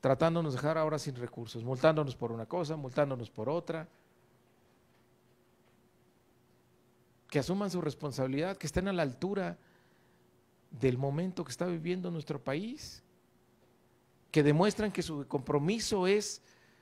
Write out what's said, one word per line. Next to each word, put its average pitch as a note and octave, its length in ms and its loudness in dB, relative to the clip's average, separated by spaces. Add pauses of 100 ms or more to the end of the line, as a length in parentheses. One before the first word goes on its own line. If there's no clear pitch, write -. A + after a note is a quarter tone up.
tratándonos D#3 540 4
de B2+ 60 -2
dejar D#3 180 2
ahora D#3 200 2
sin C#3 160 -6
recursos, A#2 500 -8
multándonos C3+ 520 4
por A#2 160 -2
una A2+ 140 -6
cosa, D#3+ 300 -2
multándonos C3 540 -2
por A2+ 200 -4
otra. E3 360 -4 (3500)
Que D3+ 100 2
asuman F#3 320 0
su F3 120 -2
responsabilidad, D3 760 -2
que - 100 -8
estén F#3 220 0
a G3 60 0
la F3 80 2
altura F3 560 -2 (1120)
del B2 260 2
momento D3+ 480 -2
que C#3 60 -12
está E3+ 160 -4
viviendo F3 440 -4
nuestro D3+ 320 -6
país, G#3 600 -6 (1300)
que D3+ 120 6
demuestran F#3+ 500 4
que F#3 100 -4
su D3 240 -4
compromiso F3+ 800 0
es G3+ 360 2 (400)